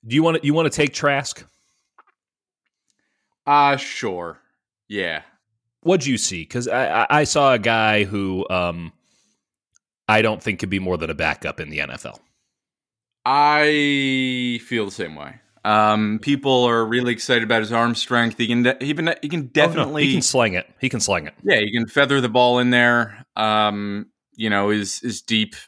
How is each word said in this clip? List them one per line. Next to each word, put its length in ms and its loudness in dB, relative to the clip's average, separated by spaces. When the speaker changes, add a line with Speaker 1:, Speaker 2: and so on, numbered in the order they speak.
Speaker 1:
Do 80 -4
you 80 4
wanna, 200 2
you 100 2
wanna 160 2
take 240 0
Trask? 520 -4
Speaker 2:
Uh, 320 4
sure. 640 -8
Yeah. 340 -6
Speaker 1:
What'd 260 0
you 100 0
see? 280 -6
'Cause 220 -8
I, 360 0
I, 40 0
I 60 2
saw 280 4
a 60 2
guy 460 2
who, 440 -4
um, 420 -4
I 160 4
don't 180 -2
think 180 -6
could 120 -6
be 80 -2
more 180 -4
than 140 -6
a 20 -6
backup 460 -6
in 100 -12
the 120 -8
N 100 -8
F 160 -14
L. 120 -18
Speaker 2:
I 1400 2
feel 200 -2
the 60 -10
same 240 -8
way. 200 -16
Um, 600 2
people 400 2
are 220 2
really 280 0
excited 300 0
about 180 2
his 100 -6
arm 240 2
strength. 440 0
He 80 0
can 160 0
de-, 180 2
he 140 -4
can, 260 -2
he 80 -8
can 100 -4
Speaker 1:
Oh, 40 -6
no. 60 -12
Speaker 2:
definitely 560 0
Speaker 1:
He 80 0
can 100 0
sling 320 2
it. 120 -6
He 100 -4
can 100 -6
sling 280 -2
it. 60 -16
Speaker 2:
Yeah, 160 4
he 120 -2
can 160 -2
feather 340 2
the 80 0
ball 300 4
in 120 2
there. 540 2
Um, 720 -2
you 140 -4
know, 200 0
his, 300 -2
his 220 -8
deep 340 -2